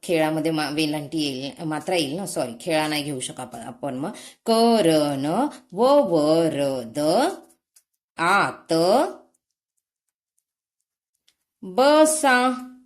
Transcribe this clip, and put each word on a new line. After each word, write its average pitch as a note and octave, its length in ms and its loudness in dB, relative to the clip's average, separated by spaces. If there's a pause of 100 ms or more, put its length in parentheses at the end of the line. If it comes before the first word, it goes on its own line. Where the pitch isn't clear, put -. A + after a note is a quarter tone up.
खेळामध्ये D#3+ 480 0
मा-, D3+ 220 -2
वेलांटी D3+ 440 -2
येईल, C#3 460 -6
मात्रा D#3 320 -4
येईल D3 200 -4
ना, F#3+ 100 -8
सॉरी, B2+ 360 -6
खेळा D#3 260 -2
नाही D3+ 160 -4
घेऊ C#3 160 -8
शकत - 200 -12
आपण, B2 200 -14
आपण B2+ 360 -10
मग. D3+ 160 -8 (340)
करण F3 1000 2 (240)
व C4 320 4
वरद D3 960 0 (1200)
आत E3+ 560 0 (3000)
बसा. C4 1040 2 (180)